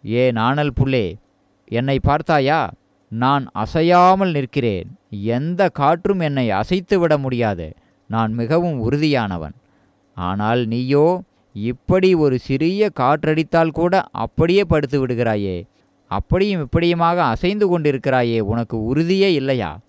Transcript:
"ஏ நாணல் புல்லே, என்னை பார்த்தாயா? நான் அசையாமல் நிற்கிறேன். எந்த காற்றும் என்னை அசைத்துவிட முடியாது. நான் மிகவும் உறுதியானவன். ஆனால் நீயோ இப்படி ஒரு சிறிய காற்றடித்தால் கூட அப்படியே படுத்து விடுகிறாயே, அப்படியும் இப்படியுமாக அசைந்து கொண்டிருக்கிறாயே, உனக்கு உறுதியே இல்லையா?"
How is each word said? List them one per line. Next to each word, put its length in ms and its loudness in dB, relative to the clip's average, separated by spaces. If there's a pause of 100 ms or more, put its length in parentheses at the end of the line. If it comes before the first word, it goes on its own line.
"ஏ 220 2
நாணல் 500 0
புல்லே, 340 0 (540)
என்னை 320 -2
பார்த்தாயா? 720 0 (380)
நான் 440 -2
அசையாமல் 800 2
நிற்கிறேன். 680 -4 (120)
எந்த 580 -2
காற்றும் 520 0
என்னை 300 0
அசைத்துவிட 680 0
முடியாது. 560 -2 (340)
நான் 260 -2
மிகவும் 560 -2
உறுதியானவன். 640 -2 (600)
ஆனால் 520 -2
நீயோ 560 0 (300)
இப்படி 640 0
ஒரு 240 2
சிறிய 520 0 (100)
காற்றடித்தால் 680 2
கூட 420 0
அப்படியே 520 0
படுத்து 420 0
விடுகிறாயே, 600 -2 (400)
அப்படியும் 600 -2
இப்படியுமாக 480 2
அசைந்து 640 0
கொண்டிருக்கிறாயே, 600 0
உனக்கு 540 -4
உறுதியே 400 2
இல்லையா?" 440 -2 (100)